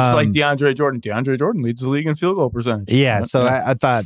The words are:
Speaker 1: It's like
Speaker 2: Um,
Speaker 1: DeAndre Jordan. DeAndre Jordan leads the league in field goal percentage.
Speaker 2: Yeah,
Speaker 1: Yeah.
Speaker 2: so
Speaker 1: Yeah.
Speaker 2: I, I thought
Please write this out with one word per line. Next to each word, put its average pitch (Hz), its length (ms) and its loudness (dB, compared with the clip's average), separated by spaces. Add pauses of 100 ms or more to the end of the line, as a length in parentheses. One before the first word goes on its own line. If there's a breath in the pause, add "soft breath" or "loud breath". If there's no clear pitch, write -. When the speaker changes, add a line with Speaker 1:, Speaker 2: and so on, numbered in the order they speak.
Speaker 1:
It's 127 140 4
like 147 140 4
Speaker 2:
Um, 104 40 0
Speaker 1:
DeAndre 143 440 2
Jordan. 135 260 -2
DeAndre 123 380 -2
Jordan 170 240 -2
leads 117 180 -4
the 131 80 -4
league 147 160 -2
in 156 80 0
field 175 220 -2
goal 139 160 0
percentage. 113 400 -4
Speaker 2:
Yeah, 120 60 6
Speaker 1:
Yeah. 123 240 2
Speaker 2:
so 123 240 0
Speaker 1:
Yeah. 127 200 0
Speaker 2:
I, 135 60 0
I - 20 0
thought 120 320 0